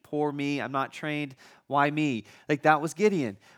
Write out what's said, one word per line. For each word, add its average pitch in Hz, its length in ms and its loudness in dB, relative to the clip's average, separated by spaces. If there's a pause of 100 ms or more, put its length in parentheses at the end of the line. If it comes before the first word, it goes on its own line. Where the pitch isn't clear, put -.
poor 147 280 -2
me. 143 300 -4
I'm 127 100 -6
not 135 220 -2
trained. 147 420 -6 (320)
Why 143 240 4
me?" 147 340 -2 (220)
Like, 147 140 0
that 156 180 4
was 156 140 -4
Gideon. 165 440 0 (200)